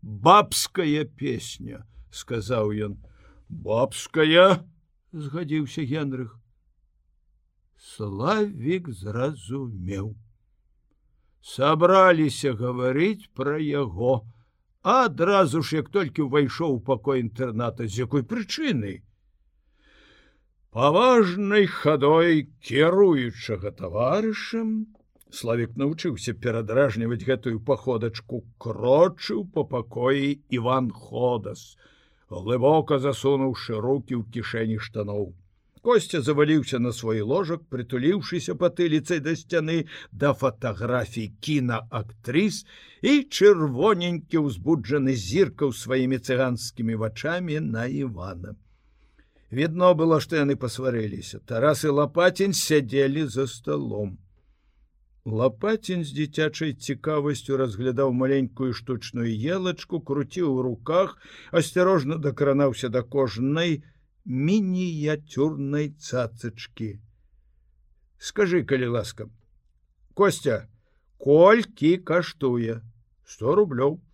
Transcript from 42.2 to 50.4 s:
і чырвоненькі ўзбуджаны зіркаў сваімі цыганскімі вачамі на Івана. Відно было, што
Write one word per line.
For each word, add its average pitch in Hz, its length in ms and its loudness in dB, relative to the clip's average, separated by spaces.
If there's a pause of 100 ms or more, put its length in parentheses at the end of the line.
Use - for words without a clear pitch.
і 277 240 4
чырвоненькі 170 1200 2
ўзбуджаны 135 680 0
зіркаў 127 640 0
сваімі 131 460 -2
цыганскімі 123 800 -2
вачамі 156 580 -6
на 113 300 -4
Івана. 98 680 -8 (960)
Відно 170 420 2
было, 160 300 4
што 160 160 -2